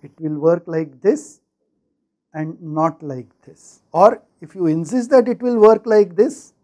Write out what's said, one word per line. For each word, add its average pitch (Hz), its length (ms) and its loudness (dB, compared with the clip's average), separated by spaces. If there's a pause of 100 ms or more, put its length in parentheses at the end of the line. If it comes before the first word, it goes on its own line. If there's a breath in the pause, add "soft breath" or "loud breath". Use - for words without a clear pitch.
It 143 160 -20
will 156 180 -8
work 170 300 0
like 160 340 -8
this 262 400 -4 (920)
and 156 280 -12
not 156 400 -6
like 131 260 -14 (140)
this. - 400 -20 (100)
Or 202 300 2 (200)
if 156 120 -20
you 185 140 -4
insist 170 420 -4
that 254 180 4
it 240 140 -6
will 240 180 -2
work 214 260 4
like 208 300 2
this - 380 -4 (100)